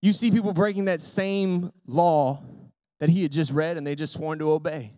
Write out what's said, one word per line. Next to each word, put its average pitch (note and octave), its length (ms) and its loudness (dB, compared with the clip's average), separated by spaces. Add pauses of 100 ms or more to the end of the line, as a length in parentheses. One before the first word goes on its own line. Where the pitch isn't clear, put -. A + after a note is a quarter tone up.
you G3+ 120 4
see A#3 160 2
people G#3 240 2
breaking G3 320 0
that F3+ 160 0
same F#3+ 720 -2 (160)
law D3 560 2 (560)
that D3+ 100 0
he F3+ 140 4
had D3+ 80 -2
just D3 200 -2
read D#3+ 260 -2
and C#3+ 100 -8
they C#3+ 80 -4
just D3 180 -6
sworn D#3 260 -6
to D#3 120 0
obey. D3+ 460 -2